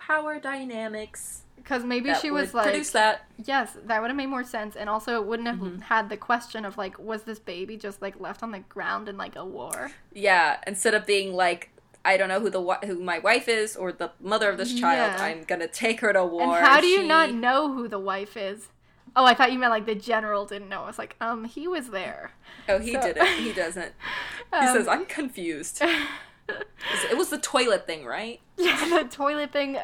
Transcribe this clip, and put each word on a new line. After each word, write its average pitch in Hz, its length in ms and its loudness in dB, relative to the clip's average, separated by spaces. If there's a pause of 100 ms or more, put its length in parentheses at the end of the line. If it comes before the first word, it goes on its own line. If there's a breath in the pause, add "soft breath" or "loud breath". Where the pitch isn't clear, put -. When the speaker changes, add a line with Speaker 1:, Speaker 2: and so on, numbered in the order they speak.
Speaker 1:
power 302 380 -2
dynamics 226 1000 -8 (220)
Speaker 2:
'Cause 247 200 -2
maybe 247 260 -2
Speaker 1:
that - 100 2
Speaker 2:
she 302 120 -2
was 294 160 0
Speaker 1:
would - 80 -12
Speaker 2:
like, 226 100 4
Speaker 1:
produce 302 260 0
that. 214 340 4 (120)
Speaker 2:
yes, 262 480 -2
that 220 160 0
would 233 80 -2
have 277 80 -4
made 277 120 -4
more 254 140 -4
sense, 214 320 -8
and 208 140 -6
also 220 320 -2
it 196 60 -2
wouldn't 233 200 -4
have 233 120 -4
Speaker 1:
Mm-hmm. 185 220 -6
Speaker 2:
had 220 280 0
the 214 80 -8
question 226 480 -4
of, 196 120 -10
like, 190 200 -8
was 214 260 -8
this 220 140 -12
baby 190 400 -10
just, 202 240 -12
like, 196 180 -10
left 190 220 -10
on 226 100 -10
the 196 80 -10
ground 196 480 -6
in, 196 100 -10
like, - 180 -10
a 165 100 -12
war? - 460 -8 (220)
Speaker 1:
Yeah, 185 520 4
instead 208 300 2
of 190 100 2
being 196 300 0
like, 175 340 0 (340)
"I 190 140 6
don't 190 120 2
know 190 100 2
who 214 100 0
the 185 100 -2
wi-, 180 280 0
who 180 120 -6
my 175 200 -4
wife 226 280 2
is 214 280 0
or 185 160 -6
the 175 280 -6
mother 208 300 2
of 185 80 -2
this 220 160 -4
child, 214 460 2
Speaker 2:
Yeah. - 40 -2
Speaker 1:
I'm 160 200 -4
gonna 170 240 -4
take 226 320 -2
her 214 120 2
to 190 140 4
war, 170 160 -2 (160)
Speaker 2:
And 170 80 6
how 269 80 10
Speaker 1:
and 302 80 10
Speaker 2:
do 349 60 6
you 381 160 6
Speaker 1:
she" 330 40 0
Speaker 2:
not 311 260 6
know 262 380 2
who 240 160 -6
the 202 120 -6
wife 196 360 -6
is? 208 340 -8 (460 soft breath)
Oh, 262 100 8
I 240 100 10
thought 254 160 6
you 254 80 -2
meant, 247 120 4
like, 214 140 0
the 220 80 0
general 214 540 0
didn't 196 220 -12
know. 196 140 -8
I - 40 -10
was 214 100 -14
like, 220 240 -10
um, 226 220 -4
he 285 240 -8
was 285 240 -4
there. 117 400 -8 (360 loud breath)
Speaker 1:
Oh, 196 120 4
he 233 140 -6
Speaker 2:
So 262 80 0
Speaker 1:
didn't. 320 260 2 (100)
He 226 160 -4
doesn't. 175 460 -4
Speaker 2:
<laughs> - 540 -10
Speaker 1:
He 349 40 2 (100)
Speaker 2:
Um, 254 80 4
Speaker 1:
says, 214 120 4
"I'm 302 180 2
confused." 170 840 -6
Speaker 2:
<laughs> 339 40 4 (580 loud breath)
Speaker 1:
It - 680 -4
was 349 120 2
the 294 80 -4
toilet 240 500 2
thing, 156 180 -6
right? 202 400 -6
Speaker 2:
<laughs> - 120 -20
Yeah, 320 440 2
the 247 80 -4
toilet 294 420 -2
thing 269 320 -2